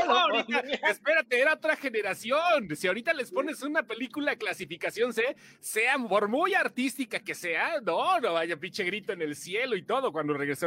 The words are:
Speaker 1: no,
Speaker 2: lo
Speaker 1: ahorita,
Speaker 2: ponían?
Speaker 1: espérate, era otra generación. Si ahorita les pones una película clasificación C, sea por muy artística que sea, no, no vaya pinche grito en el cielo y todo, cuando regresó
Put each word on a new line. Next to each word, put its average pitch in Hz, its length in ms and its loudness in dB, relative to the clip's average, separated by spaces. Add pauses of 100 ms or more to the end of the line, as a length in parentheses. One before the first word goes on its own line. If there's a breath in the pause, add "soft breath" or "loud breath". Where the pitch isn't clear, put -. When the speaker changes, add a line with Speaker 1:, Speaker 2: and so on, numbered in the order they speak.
Speaker 1:
no, 370 80 4
Speaker 2:
lo 370 60 6
Speaker 1:
ahorita, 285 420 2
Speaker 2:
ponían? 269 180 -4 (100)
Speaker 1:
espérate, 294 500 0
era 311 140 4
otra 311 220 0
generación. 240 1000 0
Si 185 120 -4
ahorita 233 280 0
les 262 160 -6
pones 277 320 -2
una 302 200 0
película 254 540 -4
clasificación 185 760 -4
C, 247 240 0 (240 loud breath)
sea 247 360 0 (120)
por 208 200 4
muy 330 260 2
artística 254 680 0
que 160 140 -8
sea, 208 460 -2
no, 240 400 2
no 208 140 0
vaya 165 240 0
pinche 185 260 -6
grito 196 280 -2
en 175 100 -4
el 147 140 -2
cielo 220 400 -2
y 160 80 -4
todo, 247 280 0
cuando 151 220 0
regresó 143 320 -2